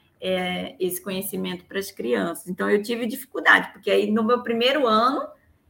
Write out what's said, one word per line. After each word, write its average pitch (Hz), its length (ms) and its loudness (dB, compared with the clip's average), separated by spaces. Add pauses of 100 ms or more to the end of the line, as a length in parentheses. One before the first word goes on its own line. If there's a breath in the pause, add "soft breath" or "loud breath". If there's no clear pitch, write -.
(220 loud breath)
é, 185 560 -2
esse 180 240 -2
conhecimento 185 640 -6
pras 196 260 -6
crianças. 190 560 -2
Então, 196 240 -2
eu 208 100 6
tive 233 260 -4
dificuldade, 220 680 2
porque - 180 -6
aí 202 180 4
no 220 140 2
meu 240 180 2
primeiro 247 460 2
ano, 233 400 2 (440 soft breath)